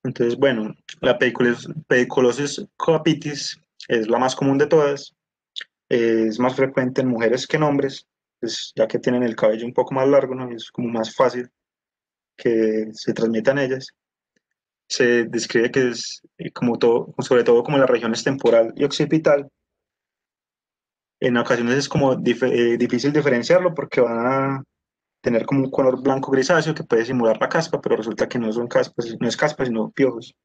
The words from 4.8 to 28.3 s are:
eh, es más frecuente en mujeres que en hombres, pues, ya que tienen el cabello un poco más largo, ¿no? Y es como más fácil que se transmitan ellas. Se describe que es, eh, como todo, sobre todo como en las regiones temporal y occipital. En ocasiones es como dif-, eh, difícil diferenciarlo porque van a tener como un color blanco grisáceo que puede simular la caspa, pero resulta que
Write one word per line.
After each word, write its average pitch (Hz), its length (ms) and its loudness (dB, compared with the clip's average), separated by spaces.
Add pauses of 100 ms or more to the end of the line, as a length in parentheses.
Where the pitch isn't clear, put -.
eh, 113 380 2
es 110 120 -4
más 127 160 0
frecuente 135 460 0
en 127 60 0
mujeres 117 400 0
que - 100 -2
en 156 60 2
hombres, 139 440 -2 (320)
pues, - 360 -8
ya 117 120 0
que 120 120 -4
tienen 123 240 0
el 113 120 -2
cabello 110 300 0
un 127 80 -10
poco 127 200 -2
más 135 140 2
largo, 135 280 2
¿no? 127 160 -10
Y 117 40 -10
es 110 160 -16
como 120 180 -6
más 113 260 -4
fácil 123 340 0 (840)
que 110 560 0
se - 220 -6
transmitan 113 440 0
ellas. 131 300 -4 (1000)
Se 120 360 2
describe 117 460 -2
que 131 180 2
es, - 320 -10 (180)
eh, - 120 -10
como 120 260 -2
todo, 120 420 2
sobre 123 240 2
todo 120 200 4
como 151 140 -2
en 135 40 4
las 127 80 4
regiones 113 340 0
temporal 120 520 2
y 143 80 -2
occipital. 151 680 0 (1700)
En 123 180 2
ocasiones 120 380 0
es 139 140 -2
como 135 260 2
dif-, 127 360 0
eh, 120 260 2
difícil 123 340 0
diferenciarlo 151 640 2
porque 143 280 -2
van 117 260 0
a 135 360 -2 (580)
tener 117 240 0
como 135 180 2
un 131 80 -4
color 127 300 2
blanco 135 300 0
grisáceo 160 440 2
que - 80 -10
puede 117 220 0
simular 117 340 0
la 123 100 -2
caspa, - 320 -2
pero 120 140 0
resulta 110 320 -4
que 120 120 -4